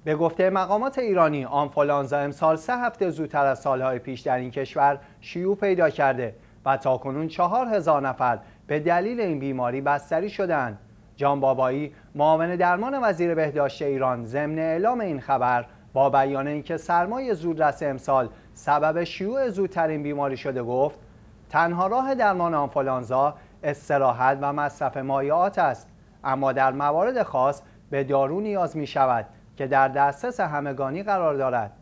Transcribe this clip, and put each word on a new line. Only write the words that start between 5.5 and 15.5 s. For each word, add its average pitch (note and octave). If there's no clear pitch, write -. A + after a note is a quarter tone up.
پیدا F#3
کرده B2+
و C3+
تاکنون C3+
چهار F3
هزار D#3+
نفر B2+
به D3
دلیل F3
این F3
بیماری C3
بستری D3
شدند. D3+
جان C#3
بابایی، C3+
معاون D#3+
درمان F3+
وزیر E3+
بهداشت D3
ایران، C3
ضمن D3
اعلام F3
این E3+
خبر B2